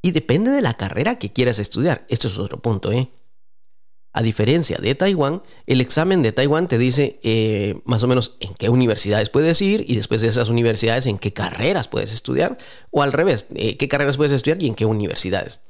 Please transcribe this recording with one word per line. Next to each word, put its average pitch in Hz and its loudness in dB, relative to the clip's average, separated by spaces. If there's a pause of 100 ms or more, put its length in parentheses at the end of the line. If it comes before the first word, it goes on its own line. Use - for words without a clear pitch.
Y 180 0
depende 175 2
de 277 2
la 127 2
carrera 151 -2
que 101 -6
quieras 120 2
estudiar. - -2
Esto - -2
es 95 -6
otro - -8
punto, 104 -2
¿eh? 131 -2 (1000)
A - 0
diferencia 113 0
de 127 0
Taiwán, 180 0 (240)
el 127 2
examen 170 2
de 110 2
Taiwán 143 2
te 117 0
dice, 127 0
eh, 110 0
más 117 0
o 123 2
menos 127 0
en 95 -12
qué - -2
universidades 110 2
puedes 160 4
ir 202 2
y 120 0
después 107 -2
de 113 2
esas 113 0
universidades 117 2
en 104 0
qué - -6
carreras 131 -2
puedes 104 -4
estudiar. 139 -2 (340)
O 143 2
al 139 0
revés, 147 0
eh, 107 -4
qué 143 -2
carreras 143 0
puedes 143 2
estudiar 151 0
y 143 0
en 110 -2
qué 110 -2
universidades. 101 -2